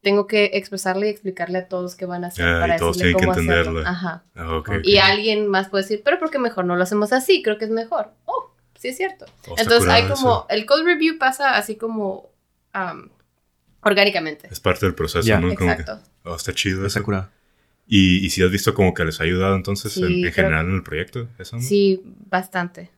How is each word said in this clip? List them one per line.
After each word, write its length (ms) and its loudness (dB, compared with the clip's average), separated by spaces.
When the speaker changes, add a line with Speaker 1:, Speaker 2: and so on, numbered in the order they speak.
Speaker 1:
tengo 260 2
que 260 2
expresarla 520 -4
y 40 0
explicarle 500 -6
a 100 -10
todos 260 -6
qué 100 -10
van 200 -8
a 20 -8
hacer 180 -4
Speaker 2:
Ah, 120 2
y 40 0
Speaker 1:
para 160 2
Speaker 2:
todos 200 0
Speaker 1:
decirle 200 2
Speaker 2:
tienen 180 2
que 60 0
Speaker 1:
cómo 120 0
hacerlo. 260 0
Speaker 2:
entenderla. 100 -4
Speaker 1:
Ajá. 340 -8
Speaker 2:
Ah, 220 -6
ok, 120 -6
Speaker 3:
Ok. 140 -4
Speaker 1:
Y 140 6
Speaker 2:
ok. 80 6
Speaker 1:
alguien 420 0
más 220 0
puede 140 -2
decir, 200 -4
"Pero 160 2
¿por 100 -4
qué 100 -4
mejor 260 -2
no 100 0
lo 80 2
hacemos 300 0
así? 280 4
Creo 160 -2
que 80 -6
es 60 -4
mejor." 400 -4
Oh, 280 -6
sí 120 -8
es 80 -10
cierto. 280 -6
Speaker 2:
Oh, 40 -14
está 120 -4
Speaker 1:
Entonces, 260 6
hay 140 6
Speaker 2:
curado 180 0
Speaker 1:
como, 180 4
Speaker 2:
eso. 100 -12
Speaker 1:
el 160 -2
code 180 2
review 340 2
pasa 380 0
así 220 -2
como, 520 -6
am, 380 -10
orgánicamente. 680 0
Speaker 2:
Es 80 -14
parte 260 2
del 100 2
proceso, 320 -2
Speaker 3:
Ya. 120 6
Speaker 2:
¿no? 160 2
Como 200 2
que, 60 -10
Speaker 1:
Exacto. 180 -10
Speaker 2:
oh, 120 -8
está 180 -8
chido 320 -2
Speaker 3:
Está 140 -2
Speaker 2:
eso. 60 -4
Speaker 3:
curado. 240 -2
Speaker 2:
¿Y, 380 6
y 40 -2
si 140 0
has 80 4
visto 220 0
como 200 4
que 100 -2
les 160 -4
ha 60 -2
ayudado 300 0
entonces 420 -4
en, 100 0
Speaker 1:
Sí, 80 0
Speaker 2:
en 60 0
Speaker 1:
creo 120 -2
Speaker 2:
general 340 0
en 80 -2
el 80 -2
proyecto? 440 -8
¿Eso, 200 -14
no? 40 -6
Speaker 1:
Sí, 400 2
bastante. 680 -6